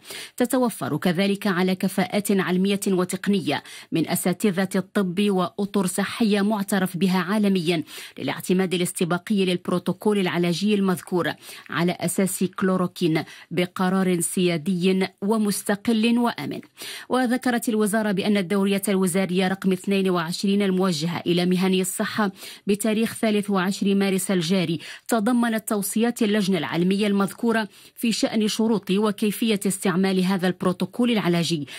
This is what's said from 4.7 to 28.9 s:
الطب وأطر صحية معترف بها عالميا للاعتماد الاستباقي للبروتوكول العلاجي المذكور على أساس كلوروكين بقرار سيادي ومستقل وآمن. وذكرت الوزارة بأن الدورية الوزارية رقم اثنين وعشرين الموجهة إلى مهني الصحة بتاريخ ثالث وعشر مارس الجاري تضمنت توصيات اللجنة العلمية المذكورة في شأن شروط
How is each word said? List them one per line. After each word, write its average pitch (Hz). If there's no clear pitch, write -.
الطب 196
وأطر 190
صحية 202
معترف 196
بها 185
عالميا 185
للاعتماد 180
الاستباقي 180
للبروتوكول 180
العلاجي 175
المذكور 180
على 170
أساس 185
كلوروكين 180
بقرار 185
سيادي 180
ومستقل 214
وآمن. 233
وذكرت 247
الوزارة 214
بأن 202
الدورية 196
الوزارية 190
رقم 190
اثنين 190
وعشرين 180
الموجهة 180
إلى 175
مهني 185
الصحة 202
بتاريخ 214
ثالث 208
وعشر 196
مارس 196
الجاري 170
تضمنت 233
توصيات 220
اللجنة 202
العلمية 175
المذكورة 208
في 233
شأن 214
شروط 220